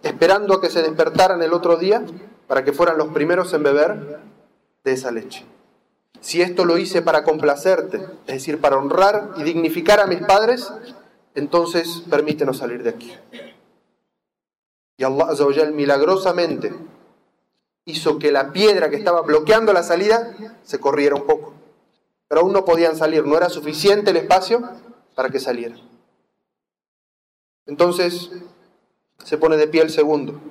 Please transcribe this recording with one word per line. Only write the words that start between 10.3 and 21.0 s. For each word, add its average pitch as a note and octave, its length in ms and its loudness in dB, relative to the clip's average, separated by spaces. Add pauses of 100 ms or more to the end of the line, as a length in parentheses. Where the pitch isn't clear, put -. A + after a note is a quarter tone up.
entonces E3 720 -2
permítenos D3 480 0
salir A#2+ 240 -8
de A#2 80 -2
aquí". - 240 -12 (1800)
Y C3 80 -2
Allah C#3+ 240 2
Azza C#3+ 160 2
wa C#3 80 4
Jal D3+ 180 2
milagrosamente D3+ 1040 0 (1120)
hizo D#3+ 340 -2
que D3 140 0
la C#3 180 0
piedra F#3 380 2
que C#3+ 80 -2
estaba F3 240 0
bloqueando D#3 500 2
la F3 100 4
salida G#3 540 0 (260)
se - 200 -10
corriera C#3+ 340 2